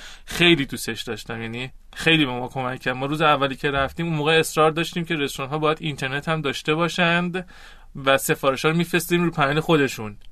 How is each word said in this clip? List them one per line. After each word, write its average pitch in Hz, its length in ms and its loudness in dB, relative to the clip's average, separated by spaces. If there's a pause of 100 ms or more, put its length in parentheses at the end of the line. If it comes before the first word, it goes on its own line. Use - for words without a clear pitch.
(240)
خیلی 170 420 4
دوستش 117 360 -8
داشتم، 113 400 -8
یعنی 117 300 -8 (220)
خیلی 160 320 4
به 127 60 -4
ما 123 160 -6
کمک 127 320 -6
کرد. 127 160 -2
ما 135 100 -4
روز 151 140 -2
اولی 139 360 4
که 147 140 -2
رفتیم 139 360 -2
اون 165 80 -2
موقع 151 180 2
اصرار 160 380 4
داشتیم 165 340 -4
که 170 100 -2
رستوران‌ها 139 440 -4
باید 151 220 0
اینترنت 143 480 -4
هم 160 120 0
داشته 143 340 -2
باشند 170 760 0 (560)
و 135 140 6
سفارش‌ها 147 520 0
رو 160 60 0
می‌فرستیم 175 480 2
رو 165 60 2
پنل 147 300 0
خودشون، 131 560 0 (160)